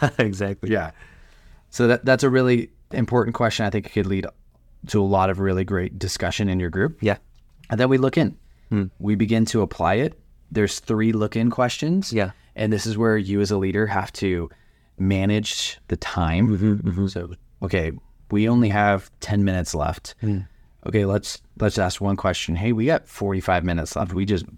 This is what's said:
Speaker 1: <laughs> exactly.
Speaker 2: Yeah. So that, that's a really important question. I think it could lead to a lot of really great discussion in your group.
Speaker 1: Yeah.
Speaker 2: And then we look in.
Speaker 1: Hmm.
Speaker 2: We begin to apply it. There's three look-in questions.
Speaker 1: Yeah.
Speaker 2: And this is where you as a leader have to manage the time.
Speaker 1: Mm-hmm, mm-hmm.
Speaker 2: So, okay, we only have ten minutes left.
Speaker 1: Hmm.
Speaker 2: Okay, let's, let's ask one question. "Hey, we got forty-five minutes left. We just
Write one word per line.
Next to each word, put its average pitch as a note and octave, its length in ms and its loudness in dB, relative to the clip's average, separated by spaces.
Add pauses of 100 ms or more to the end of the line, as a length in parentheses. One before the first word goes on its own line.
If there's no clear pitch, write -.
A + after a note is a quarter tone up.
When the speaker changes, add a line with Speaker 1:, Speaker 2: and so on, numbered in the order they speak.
Speaker 1:
<laughs> C#3 180 0
exactly. G2+ 520 -2
Speaker 2:
Yeah. E2+ 200 -2 (800)
So A#2+ 180 2
that, A#2+ 180 2
that's C3 180 4
a C3+ 60 4
really B2+ 400 4 (220)
important A#2 440 0
question. A#2 300 0
I G2+ 40 0
think G2 180 -4
it - 60 -20
could G2+ 120 0
lead F#2+ 200 -2 (600)
to G#2 140 2
a - 20 4
lot F#2+ 260 4
of F#2 100 -2
really F#2+ 260 0
great F#2+ 340 -4
discussion F#2+ 500 -2
in F#2 100 0
your F2 100 -2
group. G2 320 -2
Speaker 1:
Yeah. G#2 160 0 (520)
Speaker 2:
And A2+ 100 -2
then B2+ 100 2
we C3+ 80 4
look C3 200 2
in. D3 200 0 (320)
Speaker 1:
Hmm. G2+ 160 0 (140)
Speaker 2:
We G#2 160 0
begin A2+ 300 2
to A2 160 0
apply F2+ 340 0
it. C3 220 -2 (340)
There's G#2 280 0
three A2 340 0
look-in A2 360 0
questions. D3 640 -2
Speaker 1:
Yeah. G2 180 0 (240)
Speaker 2:
And A2 180 0
this G2+ 120 -2
is A2 120 -4
where A2 200 2
you G2+ 220 0
as G2+ 120 2
a G#2 60 2
leader G2 300 0
have G2 260 -4
to F2+ 360 -2 (480)
manage G2 920 -2
the - 100 -2
time. F2 520 0
Speaker 1:
Mm-hmm, G#2 400 0
mm-hmm. F#2+ 180 -2
Speaker 2:
So, F2 260 -8 (300)
okay, E2+ 280 -2 (380)
we G#2+ 200 2
only A#2+ 200 4
have G2+ 400 2 (120)
ten G#2 240 0
minutes F#2 280 -2
left. D#2 480 -6
Speaker 1:
Hmm. G#2 180 -2 (460)
Speaker 2:
Okay, G#2 200 0
let's, G2 360 -4 (180)
let's G#2+ 180 0
ask F#2 240 -2
one G2 160 0
question. - 380 -2
"Hey, G#2+ 180 0
we A2+ 140 0
got - 200 0
forty-five F#2 560 -2
minutes E2+ 320 -2
left. F#2+ 180 -4
We F#2+ 120 -2
just F#2+ 200 -2 (120)